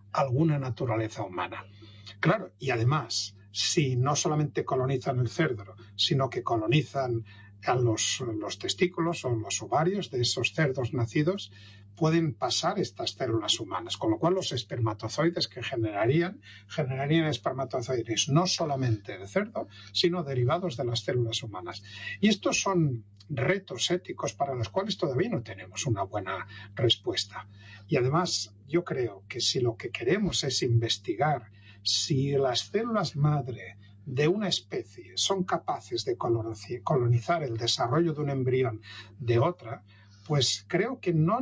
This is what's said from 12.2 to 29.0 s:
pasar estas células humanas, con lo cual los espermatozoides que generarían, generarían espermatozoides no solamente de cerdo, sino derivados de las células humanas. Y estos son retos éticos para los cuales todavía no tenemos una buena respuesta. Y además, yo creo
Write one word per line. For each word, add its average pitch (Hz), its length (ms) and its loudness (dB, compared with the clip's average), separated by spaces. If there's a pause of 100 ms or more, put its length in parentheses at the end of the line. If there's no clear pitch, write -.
pasar - 460 -2
estas - 320 -4
células 113 500 -2
humanas, 92 380 -6
con - 120 0
lo 165 80 2
cual 170 140 4
los 190 200 0
espermatozoides 120 960 -2
que 123 140 -10
generarían, 117 800 2 (260)
generarían 143 600 2
espermatozoides 131 1040 -2
no 165 160 6
solamente 135 720 0
de 98 100 -12
cerdo, - 400 -4 (240)
sino 175 300 2
derivados 139 560 0
de 120 80 -2
las 120 140 -2
células 120 420 0
humanas. 90 400 -10 (380)
Y 208 80 6
estos - 340 2
son 156 420 2 (240)
retos 151 600 -2
éticos - 420 -4
para - 220 -2
los - 160 -4
cuales 190 260 -2
todavía 156 320 0
no 160 140 -2
tenemos 95 440 -10
una 101 160 0
buena 95 440 -6 (280)
respuesta. - 720 -2 (400)
Y 156 100 0
además, 147 580 0 (120)
yo 165 160 0
creo 120 460 -4